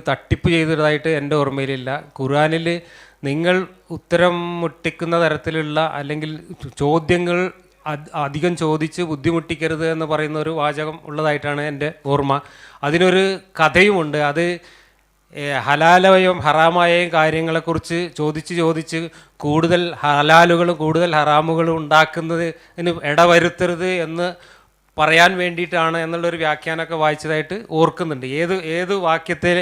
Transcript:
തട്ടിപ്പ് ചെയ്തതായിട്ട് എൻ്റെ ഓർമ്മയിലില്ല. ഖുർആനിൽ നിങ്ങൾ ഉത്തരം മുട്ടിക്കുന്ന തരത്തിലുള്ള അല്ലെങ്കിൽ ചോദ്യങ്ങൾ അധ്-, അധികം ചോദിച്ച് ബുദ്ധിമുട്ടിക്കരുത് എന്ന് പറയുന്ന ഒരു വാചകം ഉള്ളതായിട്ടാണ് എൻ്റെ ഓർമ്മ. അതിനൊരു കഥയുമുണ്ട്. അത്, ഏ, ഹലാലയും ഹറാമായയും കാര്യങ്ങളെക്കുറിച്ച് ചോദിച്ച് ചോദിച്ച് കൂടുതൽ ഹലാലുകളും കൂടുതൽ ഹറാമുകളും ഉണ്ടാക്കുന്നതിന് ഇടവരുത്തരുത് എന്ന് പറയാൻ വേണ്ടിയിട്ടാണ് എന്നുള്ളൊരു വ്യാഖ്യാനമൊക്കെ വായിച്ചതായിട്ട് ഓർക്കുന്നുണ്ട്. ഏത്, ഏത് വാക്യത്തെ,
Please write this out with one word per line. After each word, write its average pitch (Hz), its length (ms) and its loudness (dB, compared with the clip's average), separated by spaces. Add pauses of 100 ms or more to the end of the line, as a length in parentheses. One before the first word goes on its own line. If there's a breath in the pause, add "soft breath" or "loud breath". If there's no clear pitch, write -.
തട്ടിപ്പ് - 460 -4
ചെയ്തതായിട്ട് 156 600 0
എൻ്റെ 147 280 -2
ഓർമ്മയിലില്ല. 135 520 -4 (260)
ഖുർആനിൽ 151 520 0 (580 loud breath)
നിങ്ങൾ 165 320 0 (340)
ഉത്തരം 175 680 0
മുട്ടിക്കുന്ന 170 600 -4
തരത്തിലുള്ള 156 600 -2 (140)
അല്ലെങ്കിൽ 151 360 -8 (480)
ചോദ്യങ്ങൾ 170 600 0 (480)
അധ്-, 151 280 -10
അധികം 151 420 -4
ചോദിച്ച് 156 460 -2
ബുദ്ധിമുട്ടിക്കരുത് 160 880 -4
എന്ന് 160 160 -4
പറയുന്ന 151 320 -2
ഒരു 151 120 -4
വാചകം 151 540 -4
ഉള്ളതായിട്ടാണ് 147 560 -4
എൻ്റെ 147 320 -6 (140)
ഓർമ്മ. 139 340 0 (420 loud breath)
അതിനൊരു 180 420 2 (300)
കഥയുമുണ്ട്. 160 640 2
അത്, 147 260 0 (920 soft breath)
ഏ, 147 100 -10 (140)
ഹലാലയും 180 840 4
ഹറാമായയും 170 720 2
കാര്യങ്ങളെക്കുറിച്ച് 160 1040 -2
ചോദിച്ച് 151 380 -6
ചോദിച്ച് 160 460 -2 (360 soft breath)
കൂടുതൽ 165 600 0
ഹലാലുകളും 165 800 6
കൂടുതൽ 160 380 0
ഹറാമുകളും 160 640 2
ഉണ്ടാക്കുന്നതിന് 160 760 0 (520 soft breath)
ഇടവരുത്തരുത് 170 840 2 (100)
എന്ന് 165 280 -4 (680 soft breath)
പറയാൻ 160 400 6
വേണ്ടിയിട്ടാണ് 170 600 -2
എന്നുള്ളൊരു 170 380 -4
വ്യാഖ്യാനമൊക്കെ 160 580 -4
വായിച്ചതായിട്ട് 156 640 -2 (140)
ഓർക്കുന്നുണ്ട്. 160 560 -2
ഏത്, 160 280 -4 (100)
ഏത് 175 300 -4
വാക്യത്തെ, 170 560 -2 (120)